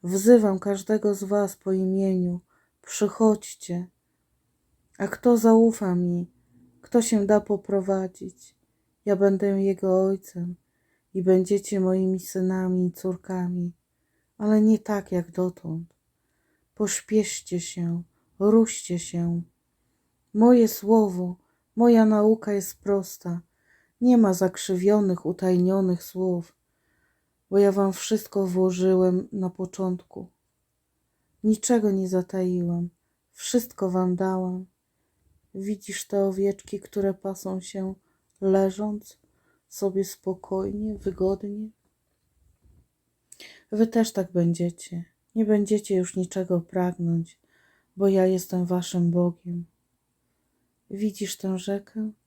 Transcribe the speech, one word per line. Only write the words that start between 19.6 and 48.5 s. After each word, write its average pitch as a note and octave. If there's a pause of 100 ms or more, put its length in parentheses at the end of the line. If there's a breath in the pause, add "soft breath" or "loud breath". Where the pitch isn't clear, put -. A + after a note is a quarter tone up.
Moje A#3
słowo, G3 (400)
moja A3+
nauka G#3+
jest G3
prosta. F#3 (600)
Nie B3
ma G#3
zakrzywionych, F#3
utajnionych F3+
słów, F3+ (920)
bo G3
ja G3+
wam G3
wszystko G3+
włożyłem F#3
na F#3
początku. F#3 (1120)
Niczego G#3+
nie F#3+
zataiłem, F3+ (420)
wszystko -
wam F3+
dałam. F#3 (880)
Widzisz G3
te G3+
owieczki, G3
które G3
pasą F#3+
się F#3+ (480)
leżąc G3 (520)
sobie G3
spokojnie, G3
wygodnie? G3 (2000 loud breath)
Wy A3
też A3+
tak F#3
będziecie. E3+ (300)
Nie A3
będziecie G#3
już F3+
niczego F3+
pragnąć, E3+ (580)
bo G3
ja F#3+
jestem F#3